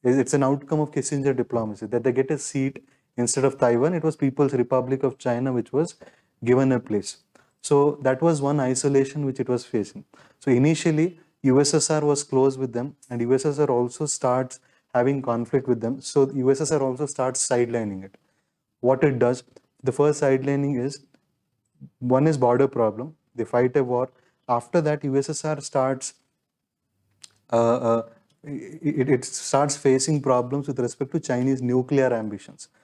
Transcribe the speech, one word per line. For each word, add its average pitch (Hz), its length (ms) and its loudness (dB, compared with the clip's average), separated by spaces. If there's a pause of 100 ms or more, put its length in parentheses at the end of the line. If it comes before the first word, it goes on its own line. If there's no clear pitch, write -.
it's 127 300 2
an 139 100 2
outcome 143 380 0
of 151 100 -4
Kissinger 139 440 -2
diplomacy, 113 520 -4
that 117 160 -2
they 131 80 0
get 131 200 0
a 151 60 -2
seat 135 460 -6 (340)
instead 123 280 0
of 135 120 0
Taiwan. 123 360 2
It 151 100 -4
was 156 120 -2
People's 139 380 0
Republic 127 500 0
of 131 140 -2
China 127 360 -2
which 117 180 -4
was 160 240 -2 (480)
given 131 280 4
a 123 80 2
place. - 380 -4 (440)
So 143 400 2
that 131 200 0
was 160 200 2
one 143 180 0
isolation 135 640 0
which 135 140 -4
it 120 80 -4
was 123 180 -2
facing. - 380 -6 (360)
So 139 120 0
initially, 156 680 2 (240)
U 135 180 6
S 139 120 2
S 151 160 2
R 151 160 0
was 143 180 0
close 135 340 2
with 131 160 -6
them, 123 220 -6 (140)
and 120 120 -4
U 120 120 0
S 135 120 2
S 147 140 -2
R 143 120 2
also 123 340 -2
starts 131 540 -2 (340)
having 131 280 0
conflict 123 460 -2
with 120 120 2
them. 123 220 -4
So 135 320 0
U 131 180 2
S 139 100 0
S 151 100 -4
R 143 120 0
also 131 220 -4
starts 131 420 -4
sidelining 117 560 -2
it. 95 120 -20 (640)
What 131 220 2
it 135 160 4
does, 123 240 0 (400)
the 127 80 0
first 147 300 2
sidelining 139 640 0
is, 143 160 -6 (1000)
one 127 280 2
is 156 100 2
border 123 300 4
problem, 120 480 -4 (180)
they 117 120 -6
fight 127 320 0
a 139 60 2
war. 123 260 -2 (400)
After 120 320 0
that, 151 220 -2
U 135 140 -2
S 139 120 -2
S - 160 -8
R 151 160 -6
starts, 135 520 -4 (1400)
uh, 120 40 2
uh, 117 540 2 (340)
it, 147 680 -4
it 127 160 2
starts - 520 -2
facing 135 440 2
problems 131 460 0
with 135 120 -6
respect 127 320 -4
to 165 80 -2
Chinese 127 420 -2
nuclear 127 520 2
ambitions. 107 540 -8 (160)